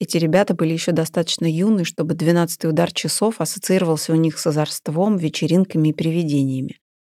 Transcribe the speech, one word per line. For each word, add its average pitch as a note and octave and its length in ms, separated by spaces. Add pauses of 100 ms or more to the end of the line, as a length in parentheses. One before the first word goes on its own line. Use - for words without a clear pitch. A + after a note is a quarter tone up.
Эти - 160
ребята E3+ 380
были E3 180
еще E3 180
достаточно E3 580
юны, F#3 360
чтобы D#3+ 300
двенадцатый E3 560
удар E3 220
часов - 480
ассоциировался E3 760
у - 20
них D#3+ 200
с - 120
озорством, D#3 680
вечеринками E3 760
и - 20
привидениями, D3 880 (220)